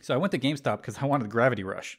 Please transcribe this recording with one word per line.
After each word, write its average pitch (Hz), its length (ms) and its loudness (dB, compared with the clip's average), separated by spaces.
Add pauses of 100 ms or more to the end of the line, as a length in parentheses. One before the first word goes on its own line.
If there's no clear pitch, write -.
so - 100 -4
I 127 60 2
went 185 140 0
to 135 60 0
GameStop 131 440 -2
'cause 107 180 -10
I 139 60 0
wanted 139 240 0
Gravity 117 340 4
Rush. 95 340 -8